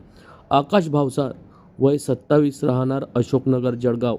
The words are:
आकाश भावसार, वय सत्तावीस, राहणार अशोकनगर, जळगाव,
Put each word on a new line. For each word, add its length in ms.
आकाश 380
भावसार, 440
वय 180
सत्तावीस, 680
राहणार 420
अशोकनगर, 580
जळगाव, 460